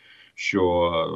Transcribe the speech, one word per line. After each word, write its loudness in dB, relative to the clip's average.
що, 0